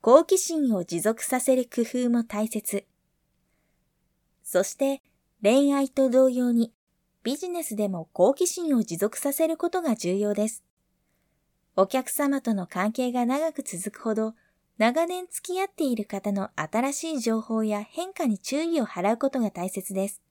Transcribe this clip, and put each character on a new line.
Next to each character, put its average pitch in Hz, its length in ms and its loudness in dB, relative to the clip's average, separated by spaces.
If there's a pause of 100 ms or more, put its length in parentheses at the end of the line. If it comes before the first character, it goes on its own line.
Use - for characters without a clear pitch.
好 269 220 10
奇 381 140 2
心 294 360 -2
を 180 80 -2
持 170 200 -4
続 226 200 0
さ 254 180 -2
せ 262 140 4
る 254 100 2
工 240 180 -2
夫 247 260 -2
も 233 160 2
大 220 240 -4
切。 208 380 -6 (1600)
そ - 200 0
し - 120 -4
て、 269 280 -2 (400)
恋 277 320 6
愛 277 160 0
と 269 180 2
同 262 220 6
様 247 220 0
に、 233 200 2 (500)
ビ 269 140 -2
ジ 359 140 -6
ネ 349 120 -4
ス 214 140 -8
で 208 140 0
も 170 240 -8
好 196 180 6
奇 349 140 2
心 311 320 0
を 220 40 2
持 170 140 -4
続 196 220 -2
さ 277 160 -2
せ 320 120 2
る 320 120 -2
こ 339 100 -2
と 359 140 -2
が 277 140 0
重 180 200 -2
要 208 160 0
で 208 160 0
す。 - 160 -12 (1120)
お 190 100 4
客 262 220 -4
様 277 320 0
と 226 140 0
の 185 120 -4
関 196 260 -2
係 247 200 -2
が 247 140 0
長 302 260 0
く 277 100 -10
続 185 360 -10
く - 40 -20
ほ 220 120 -2
ど、 220 180 -2 (460)
長 254 260 2
年 359 260 -6
付 - 220 -10
き 370 80 -2
合 392 60 -2
っ - 20 -10
て - 160 -4
い 254 100 0
る 220 120 -6
方 202 260 -6
の 196 240 -4
新 233 380 -2
し - 100 -8 (120)
い 254 40 -4
情 226 220 -2
報 220 200 -2
や 208 200 -2
変 359 320 -10
化 349 100 -4
に 220 140 0
注 285 240 -4
意 330 180 0
を 220 60 -2
払 202 300 0
う - 20 -16
こ 269 100 0
と 269 100 -2
が 220 120 0
大 180 180 -6
切 - 240 -8
で 190 160 -2
す。 - 220 -14